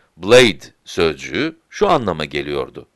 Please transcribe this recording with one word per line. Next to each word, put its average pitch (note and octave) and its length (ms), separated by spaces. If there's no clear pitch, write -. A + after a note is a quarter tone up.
blade G#2+ 500
sözcüğü D#2+ 720
şu - 180
anlama G2+ 360
geliyordu: C#2+ 720